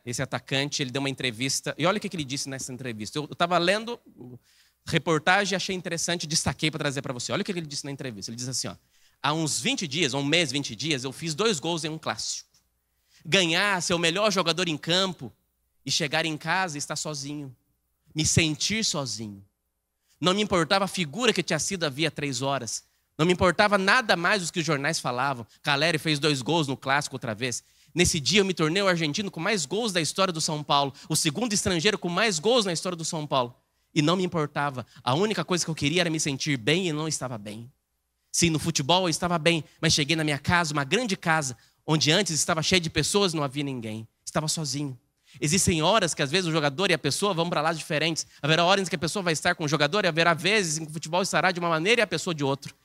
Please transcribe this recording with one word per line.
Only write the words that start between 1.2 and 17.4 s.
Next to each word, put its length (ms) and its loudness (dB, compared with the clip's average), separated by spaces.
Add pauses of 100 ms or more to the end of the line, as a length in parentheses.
E 80 0
olha 120 2
o 20 -6
que 80 -8
que 80 -10
ele 80 -4
disse 240 -8
nessa 240 -10
entrevista. 460 -8
Eu, 60 -4
eu 120 -12
tava 220 2
lendo 420 0 (840)
reportagem, 720 2
achei 180 -4
interessante, 500 -4
destaquei 460 -2
pra 80 -6
trazer 220 -4
pra 100 -6
você. 220 -6
Olha 80 0
o 20 -2
que 80 -6
que 80 -4
ele 80 -8
disse 160 -10
na 80 -10
entrevista. 400 -10
Ele 60 -12
diz 100 -8
assim, 220 -6
ó: 80 -14 (440)
"Há 120 2
uns 260 -2
vinte 260 -2
dias, 280 -2
um 100 0
mês, 300 2
vinte 200 -4
dias, 300 -4
eu 80 -6
fiz 240 -6
dois 240 0
gols 240 -4
em 60 -4
um 80 -8
clássico. 520 -6 (760)
Ganhar, 560 2
ser 120 0
o 60 2
melhor 320 2
jogador 380 0
em 80 -2
campo 520 -2 (560)
e 60 -4
chegar 320 0
em 140 -2
casa 400 -2
e 20 -8
estar 160 -8
sozinho. 580 -8 (640)